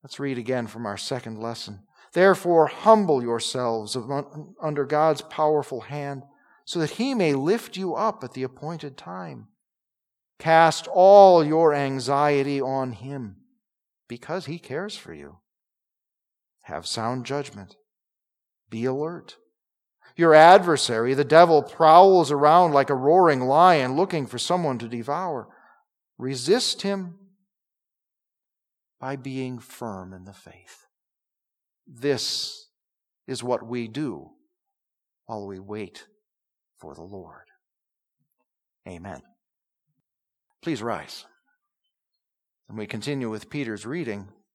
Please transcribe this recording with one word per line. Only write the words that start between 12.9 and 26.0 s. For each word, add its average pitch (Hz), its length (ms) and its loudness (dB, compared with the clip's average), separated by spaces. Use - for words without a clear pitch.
him, 120 460 -14
because 156 380 -12
he 165 140 -12
cares 185 360 -12
for - 180 -20
you. 71 260 -20
Have 82 220 -12
sound 120 400 -8
judgment. 135 500 -12
Be 113 160 -8
alert. 151 520 -8
Your 165 180 6
adversary, 156 840 6
the 143 80 -2
devil, 156 400 6
prowls 170 680 6
around 151 420 4
like 139 160 2
a 143 60 0
roaring 147 460 4
lion 139 540 4
looking 165 320 -4
for 123 100 -12
someone 160 420 -4
to 117 80 -12
devour. 135 600 -8